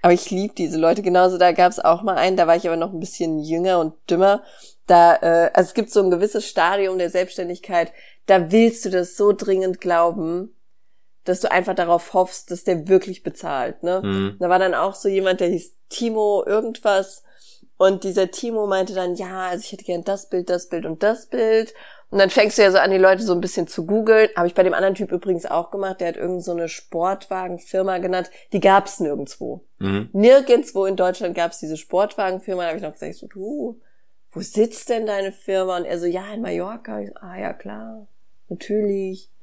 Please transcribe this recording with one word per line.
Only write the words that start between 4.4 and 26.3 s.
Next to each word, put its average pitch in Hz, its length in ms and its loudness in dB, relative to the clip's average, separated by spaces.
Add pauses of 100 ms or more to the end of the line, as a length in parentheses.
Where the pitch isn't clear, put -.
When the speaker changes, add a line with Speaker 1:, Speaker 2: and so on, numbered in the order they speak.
Speaker 1:
Da, 170 300 8
äh, 170 360 4
also 180 160 4
es - 40 -16
gibt 214 180 -2
so 208 100 4
ein 190 80 2
gewisses 196 380 0
Stadium 190 500 0
der 175 120 -2
Selbstständigkeit, 180 840 -4 (320)
da 175 260 4
willst 226 340 4
du 196 40 -4
das 180 260 -2
so 208 180 4
dringend 190 460 -2
glauben, 170 760 -2 (680)
dass 185 180 -2
du - 100 -2
einfach 185 240 -2
darauf 170 380 0
hoffst, 185 380 -2
dass 175 120 -10
der 170 240 -2
wirklich 190 360 2
bezahlt, 135 600 -6
ne? 180 180 -2
Speaker 2:
Mhm. 196 380 -4
Speaker 1:
Da 180 100 -2
war 180 100 4
dann 185 140 2
auch 170 220 -2
so - 120 -6
jemand, 190 320 0
der 175 100 0
hieß 170 260 -6 (140)
Timo 214 580 0
irgendwas 208 760 -2 (540)
und 190 260 2
dieser 185 280 0
Timo 226 360 -4
meinte 190 280 -2
dann, 180 200 -4
„Ja, 185 340 -8
also 180 120 -6
ich - 100 -16
hätte 190 120 -16
gern 175 200 -6
das 196 260 -6
Bild, 180 200 -4
das 175 200 -4
Bild 165 160 -8
und 160 180 -6
das 220 240 -2
Bild.“ 220 460 0 (360)
Und 196 100 0
dann 196 120 6
fängst - 260 2
du 220 60 8
ja 196 80 8
so 190 80 4
an, 170 120 4
die 190 60 2
Leute 190 260 6
so 202 100 0
ein 175 80 0
bisschen 175 260 -4
zu - 180 -10
googeln. 220 500 4
Habe 175 120 0
ich 175 80 -4
bei 190 80 4
dem 185 100 2
anderen 190 220 0
Typ 196 160 -6
übrigens 180 340 -4
auch 165 260 -4
gemacht. 190 300 -8
Der 170 80 -2
hat 165 80 -8
irgend 180 260 -6